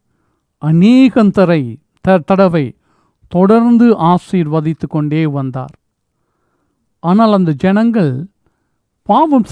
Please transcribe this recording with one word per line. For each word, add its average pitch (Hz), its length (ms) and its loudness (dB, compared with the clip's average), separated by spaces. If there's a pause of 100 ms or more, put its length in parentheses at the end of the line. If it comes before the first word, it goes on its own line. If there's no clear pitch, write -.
(640)
அநேகந்தரை 180 1120 2 (240)
த-, 185 260 0
தடவை 175 500 0 (520)
தொடர்ந்து 233 680 2
ஆசீர்வதித்து 160 960 -4
கொண்டே 151 380 -4
வந்தார். 135 480 -8 (1300)
ஆனால் 208 320 0
அந்த 185 200 0
ஜனங்கள் 190 720 -2 (760)
பாவம் 262 500 0